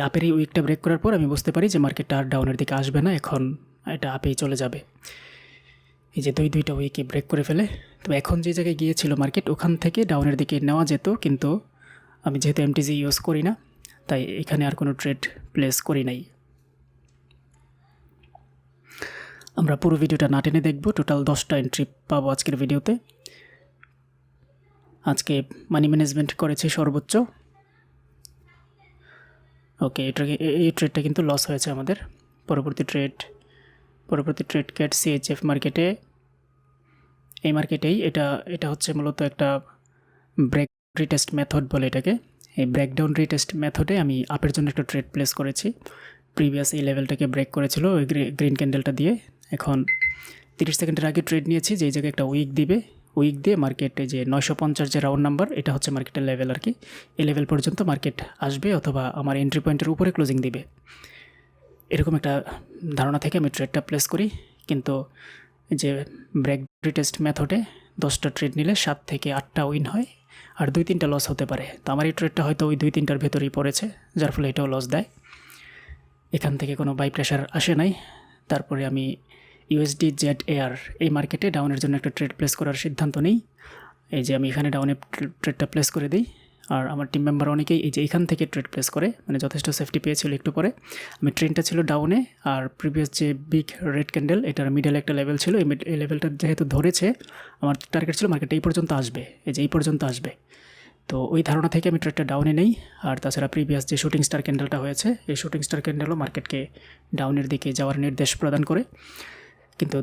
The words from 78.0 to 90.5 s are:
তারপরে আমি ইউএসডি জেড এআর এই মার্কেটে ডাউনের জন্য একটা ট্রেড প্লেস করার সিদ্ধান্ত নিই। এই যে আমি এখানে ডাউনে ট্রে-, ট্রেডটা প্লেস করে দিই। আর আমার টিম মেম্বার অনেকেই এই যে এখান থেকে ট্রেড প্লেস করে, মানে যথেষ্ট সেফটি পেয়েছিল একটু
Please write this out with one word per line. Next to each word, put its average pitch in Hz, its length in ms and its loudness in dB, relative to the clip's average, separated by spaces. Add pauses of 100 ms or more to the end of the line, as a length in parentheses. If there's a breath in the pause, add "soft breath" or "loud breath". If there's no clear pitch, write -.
তারপরে 139 340 -2 (100)
আমি 135 140 -2 (640 soft breath)
ইউএসডি 151 380 2 (140)
জেড 143 260 0
এআর 135 260 -2 (260)
এই 160 100 4
মার্কেটে 147 460 0
ডাউনের 143 240 0
জন্য 143 200 0
একটা 135 180 -2
ট্রেড 143 200 -2
প্লেস 143 220 0
করার 147 240 -2
সিদ্ধান্ত 147 320 -2 (100)
নিই। 214 120 6 (800 loud breath)
এই 127 60 0
যে 131 120 -2
আমি 135 160 2
এখানে 147 240 0
ডাউনে 139 180 2 (200)
ট্রে-, 147 180 -6 (100)
ট্রেডটা 160 300 0
প্লেস 151 240 2
করে 147 180 -2
দিই। 226 120 2 (500 soft breath)
আর 131 80 2 (100)
আমার 143 180 -4
টিম 139 160 2
মেম্বার 147 280 2
অনেকেই 151 300 2
এই 147 100 -2
যে 147 120 0
এখান 175 180 2
থেকে 160 260 0
ট্রেড 135 200 -6
প্লেস 135 240 -4
করে, 160 120 0 (200)
মানে - 120 0
যথেষ্ট 143 300 -4
সেফটি 147 300 -2
পেয়েছিল 151 400 -2
একটু - 120 -4